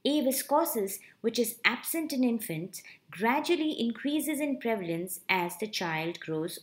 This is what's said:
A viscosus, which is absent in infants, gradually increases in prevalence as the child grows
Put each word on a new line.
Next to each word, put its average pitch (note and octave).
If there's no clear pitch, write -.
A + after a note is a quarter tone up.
A D4
viscosus, C4
which A3+
is A3+
absent D#4
in B3+
infants, G#3
gradually D4+
increases C4+
in C#4+
prevalence F#3
as F3
the A3
child E3+
grows D#3+